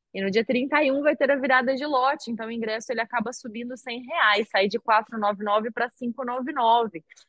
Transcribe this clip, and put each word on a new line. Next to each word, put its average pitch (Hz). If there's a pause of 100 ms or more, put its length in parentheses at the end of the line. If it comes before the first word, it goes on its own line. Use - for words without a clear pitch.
(140)
E 196
no 196
dia 220
trinta 277
e 262
um 277
vai 302
ter 269
a 285
virada 262
de 269
lote, 269
então 226
o 226
ingresso 226
ele 226
acaba 226
subindo 240
cem 240
reais, 220
sai 196
de 214
quatro 220
nove 208
nove 214
pra 240
cinco 247
nove 254
nove. 233 (240)